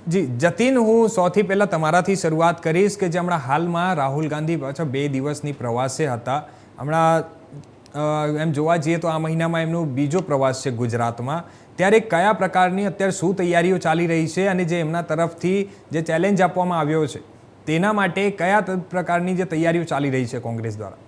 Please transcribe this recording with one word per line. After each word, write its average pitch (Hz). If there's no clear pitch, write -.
જી 170
જતીન, 170
હું 226
સૌથી 185
પહેલા 196
તમારાથી 175
શરૂઆત 165
કરીશ 190
કે 190
જે 170
હમણાં 175
હાલમાં 170
રાહુલ 143
ગાંધી 156
પાછા 139
બે 139
દિવસની 143
પ્રવાસે 127
હતા. 127
હમણાં, 160
અ, 151
એમ 165
જોવા 156
જઈએ 165
તો 165
આ 160
મહિનામાં 165
એમનો 165
બીજો 143
પ્રવાસ 135
છે 135
ગુજરાતમાં. 120
ત્યારે 202
કયા 202
પ્રકારની 185
અત્યારે 196
શું 185
તૈયારીઓ 175
ચાલી 170
રહી 160
છે 180
અને 185
જે 170
એમના 165
તરફથી 170
જે 160
ચેલેન્જ 170
આપવામાં 180
આવ્યો 156
છે, -
તેના 170
માટે 196
કયા 196
ત-, 190
પ્રકારની 180
જે 180
તૈયારીઓ 165
ચાલી 143
રહી 131
છે 123
કોંગ્રેસ 113
દ્વારા? 101